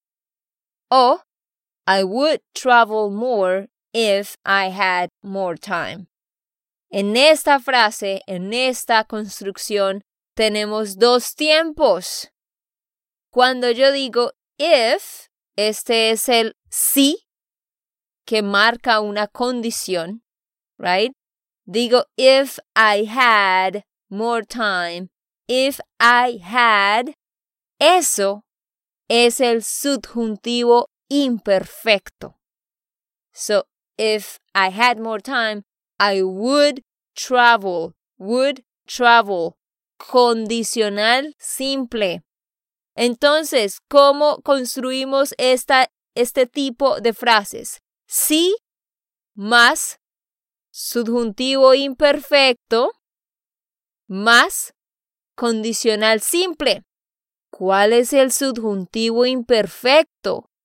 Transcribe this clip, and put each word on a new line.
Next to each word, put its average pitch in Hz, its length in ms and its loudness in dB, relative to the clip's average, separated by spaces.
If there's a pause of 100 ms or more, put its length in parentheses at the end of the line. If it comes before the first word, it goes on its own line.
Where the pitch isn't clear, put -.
(920)
O, 262 300 4 (640)
I 196 160 2
would 254 360 0 (140)
travel 220 560 2
more 196 580 -2 (240)
if 202 520 -2
I 190 260 0
had 185 380 -2 (140)
more 190 340 -6
time. 165 500 -8 (840)
En 202 260 -2
esta 294 420 4
frase, 214 680 -2
en 190 260 -10
esta 240 520 -2
construcción, 202 1000 -6 (320)
tenemos 214 640 -4
dos 240 360 2
tiempos. 302 920 0 (1000)
Cuando 247 400 0
yo 262 220 2
digo 240 400 -2 (260)
if, 285 720 -2 (280)
este 220 540 -2
es 220 180 -4
el 226 260 0 (160)
si - 560 0 (1000)
que 220 160 -2
marca 220 580 0
una 208 260 -4
condición, 226 960 -6 (560)
right? 196 340 -2 (540)
Digo, 233 380 0 (120)
"If 262 420 4 (180)
I 214 300 4
had 202 800 2 (260)
more 226 340 -4
time, 185 640 -6 (400)
if 262 320 0 (180)
I 240 440 2
had", 220 720 0 (640)
eso 220 640 0 (640)
es 240 320 2
el 233 220 0
subjuntivo 240 1200 -2 (240)
imperfecto. 214 1300 -2 (960)
So, - 340 -2 (320)
"If 214 400 -4 (160)
I 190 160 0
had 226 280 0
more 220 220 -8
time, 220 420 -4 (360)
I 196 240 0
would 254 600 0 (320)
travel", 196 800 0 (240)
would 254 420 -2 (260)
travel, 202 720 2 (420)
condicional 233 1400 0
simple. 240 840 -6 (720)
Entonces, 254 840 0 (100)
¿cómo 285 540 4
construimos 269 960 -2
esta, 254 500 2 (260)
este 247 320 0
tipo 269 540 -2
de 226 140 0
frases? - 640 -2 (280)
Si 339 480 0 (800)
más 233 640 2 (720)
subjuntivo 240 1040 0
imperfecto 277 1160 0 (1160)
más 233 680 0 (600)
condicional 220 840 0
simple. 320 640 -2 (680)
¿Cuál 196 420 2
es 240 200 2
el 269 200 4
subjuntivo 226 920 -2
imperfecto? 247 1200 0 (180)